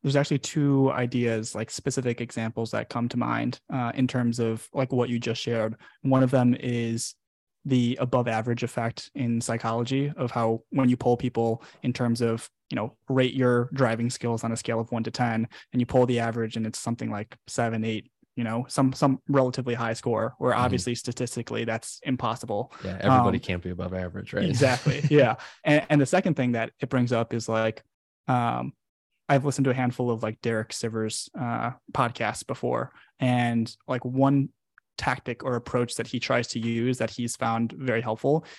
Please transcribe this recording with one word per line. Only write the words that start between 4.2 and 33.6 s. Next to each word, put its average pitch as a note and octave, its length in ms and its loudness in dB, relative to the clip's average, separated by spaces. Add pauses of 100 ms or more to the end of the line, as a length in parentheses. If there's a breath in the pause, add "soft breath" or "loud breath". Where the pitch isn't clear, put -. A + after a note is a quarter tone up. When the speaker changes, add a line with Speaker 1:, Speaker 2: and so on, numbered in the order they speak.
Speaker 1:
of, A2+ 340 -2
like, C3 200 -2
what A#2+ 160 2
you A#2+ 100 0
just A#2 220 -4
shared. A2+ 340 -2 (280 loud breath)
One C3 200 6
of B2+ 80 4
them B2 260 6
is A#2 580 -2 (500)
the B2+ 340 2
above B2 280 2
average A#2 360 0
effect A#2 500 -6
in A#2 280 -2
psychology, A#2+ 760 -2
of B2 160 -2
how A2+ 380 0
when C3+ 180 4
you B2 80 6
poll B2 220 2
people A#2 460 0 (200 loud breath)
in B2 80 0
terms A#2+ 300 0
of, A#2 280 0 (200)
you C#3 60 -4
know, A2 200 -4 (140)
rate C3 240 2
your B2 400 2
driving A#2 360 2
skills A#2 340 -2
on A#2 80 -2
a A2+ 60 -4
scale A2+ 220 -2
of A#2 120 -4
one A2+ 120 -2
to A2+ 80 -4
ten, A2+ 360 0 (260 loud breath)
and B2+ 80 2
you A#2+ 40 2
poll B2+ 200 6
the B2 140 2
average A2+ 380 -2
and A2 80 -2
it's A2 140 -6
something A#2 300 -4
like G#2 260 -8 (120)
seven, A2+ 360 -2
eight, A2 280 -4 (240)
you B2 80 -4
know, A#2 240 -2
some, C3 260 2
some C3+ 340 2
relatively C3 460 2
high A#2 200 -2
score, A2+ 440 -2
where B2+ 140 0
Speaker 2:
Mm-hmm. A2 100 2
Speaker 1:
obviously A#2+ 340 0
statistically A#2 680 -6
that's A2+ 380 -6
impossible. A#2 680 -4 (120 loud breath)
Speaker 2:
Yeah, F#2+ 180 -6
everybody A#2 360 6
Speaker 1:
Um, - 40 -2
Speaker 2:
can't F2 220 -4
be F2+ 80 -6
above F2+ 220 -6
average, F#2 400 -8
right? F#2+ 120 0
Speaker 1:
Exactly. C3+ 600 2
Speaker 2:
<laughs> C#3 40 2
Speaker 1:
Yeah. C3 260 6 (280 loud breath)
And, D3+ 260 4
and D3 100 6
the C3+ 60 6
second F3+ 300 2
thing B2 180 0
that A2+ 260 -2
it C3 100 -4
brings B2 220 2
up A#2 220 0
is, A2+ 160 -4
like, A2 340 0 (440)
um, B2 460 0 (540)
I've C3+ 160 4
listened C#3 220 0
to C3 60 4
a B2 40 2
handful B2+ 360 0
of, A2+ 100 -2
like, A2 200 -6
Derek A2+ 280 -2
Sivers', A2 600 -6 (100)
uh, A#2 320 -4 (220)
podcasts A#2 520 -2
before. B2 480 -4 (260 soft breath)
And, A#2+ 560 0 (120)